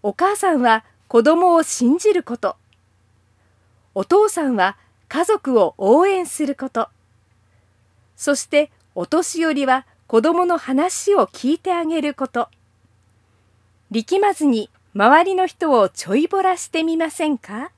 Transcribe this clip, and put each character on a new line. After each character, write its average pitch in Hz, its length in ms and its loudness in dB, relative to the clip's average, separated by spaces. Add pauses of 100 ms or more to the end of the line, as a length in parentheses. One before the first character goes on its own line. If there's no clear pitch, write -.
お 208 100 -4
母 392 240 -2
さ 359 180 0
ん 277 60 0
は 226 240 2 (220)
子 233 160 4
供 339 320 4
を 320 80 4
信 269 360 0
じ 415 140 2
る 349 100 0
こ 240 140 -10
と、 - 200 -6 (1400)
お 196 100 -4
父 415 240 2
さ 311 200 -4
ん 247 80 -2
は 202 200 0 (320)
家 311 160 -2
族 269 360 0
を 175 180 2
応 247 280 4
援 381 200 -2
す - 180 -6
る 277 120 -4
こ 269 120 -10
と、 226 200 -6 (1300)
そ - 180 -2
し - 120 -6
て 294 260 0 (240)
お 175 100 -6
年 330 340 -2
寄 320 120 0
り 277 140 -2
は 262 200 0 (220)
子 226 140 2
供 339 240 2
の 349 120 0
話 320 560 -2
を 294 120 2
聞 - 260 -6
い 339 60 -2
て 381 140 -6
あ 339 120 -4
げ 311 180 -4
る 294 120 -6
こ 269 120 -8
と。 240 220 -6 (1400)
力 226 280 -2
ま 403 140 2
ず 311 140 -2
に 226 240 0 (240)
周 254 300 4
り 381 100 -2
の 370 120 0
人 302 320 0
を 196 100 4
ち - 200 -12
ょ 190 80 -2
い 311 120 0
ぼ 392 140 -2
ら 370 140 0
し - 120 -14
て 320 140 -4
み 330 140 -2
ま 320 140 -4
せ 311 180 -4
ん 277 100 -2
か？ 240 400 -12